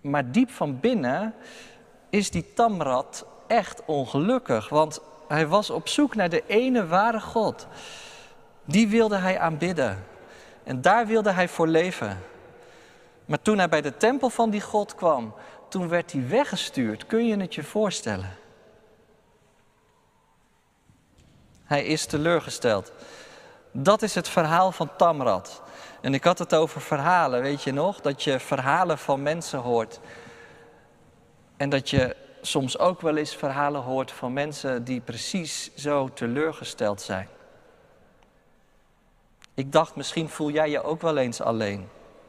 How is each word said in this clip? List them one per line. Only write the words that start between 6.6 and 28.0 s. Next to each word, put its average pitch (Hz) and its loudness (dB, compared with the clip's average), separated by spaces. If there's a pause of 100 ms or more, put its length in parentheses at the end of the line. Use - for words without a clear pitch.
ware 208 2
God. - -2 (1000)
Die 208 4
wilde 214 4
hij 185 2
aanbidden. 160 0 (580)
En 127 -6
daar 214 4
wilde 214 2
hij 180 2
voor 170 2
leven. 160 0 (1040)
Maar 147 -2
toen 214 4
hij 180 4
bij 156 4
de 139 -6
tempel 254 4
van 226 2
die 208 -2
God 208 -2
kwam, 127 0 (360)
toen 185 -4
werd 170 -2
hij 127 -2
weggestuurd. 208 -2
Kun 233 0
je 208 0
het 190 -6
je 156 -8
voorstellen? 110 -4 (3250)
Hij 143 0
is 151 -2
teleurgesteld. 143 0 (800)
Dat 185 2
is 208 -2
het 175 -2
verhaal 175 2
van 165 -6
Tamrat. 131 2 (400)
En 135 0
ik 135 0
had 175 4
het 175 0
over 156 2
verhalen, 147 2
weet 139 -2
je 139 -2
nog? 147 -2